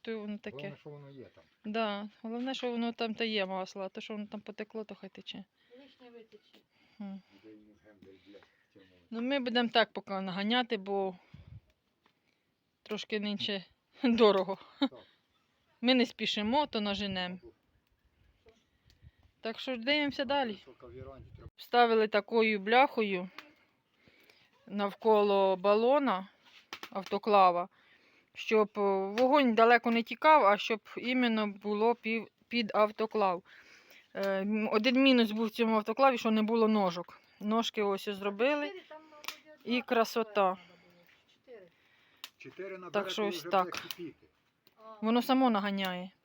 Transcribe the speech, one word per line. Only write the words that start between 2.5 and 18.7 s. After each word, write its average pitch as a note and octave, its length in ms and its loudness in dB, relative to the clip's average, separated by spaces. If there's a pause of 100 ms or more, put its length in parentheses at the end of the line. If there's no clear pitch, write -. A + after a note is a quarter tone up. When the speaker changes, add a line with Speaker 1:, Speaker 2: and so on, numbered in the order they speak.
Speaker 1:
що B3 180 -6
воно A#3 220 -2
там A3+ 220 -6
та A#3 80 -6
є G#3+ 220 -2
масло, F#3+ 360 -8
а F#3+ 80 -8
то, G#3+ 120 -14
що A3 120 -12
воно G#3 140 -10
там G#3 140 -12
потекло, G#3+ 420 -12
то G#3 120 -16
хай F#3+ 140 -20
тече. - 340 -16 (360)
Speaker 3:
Лишнє C4+ 300 -20
витече. A3+ 500 -20 (380)
Speaker 1:
Хм. G3 180 -12 (280)
Speaker 2:
Де A2 60 -20
йому G#2+ 240 -20 (120)
гендель, F#2+ 320 -20 (100)
блядь, G2+ 160 -20 (260)
в - 40 -20
цьому? - 120 -20 (240)
Speaker 1:
Ну, A3+ 120 -6
ми C4+ 180 -2
будемо A#3+ 300 0
так A3 240 2
поки - 160 -10 (120)
наганяти, G#3+ 560 -2
бо F#3+ 400 -4 (1700)
трошки G#3+ 360 -8
нинче G3+ 460 -6 (180)
<laughs> - 200 -12
дорого. G3+ 540 4 (220)
Speaker 2:
Так. C#4 120 0 (920)
Speaker 1:
Ми B3 140 4
не B3 100 4
спішимо, A3+ 640 -2
то A3 140 -6
наженемо. G3 640 -6
Speaker 2:
Або - 80 -20 (1900)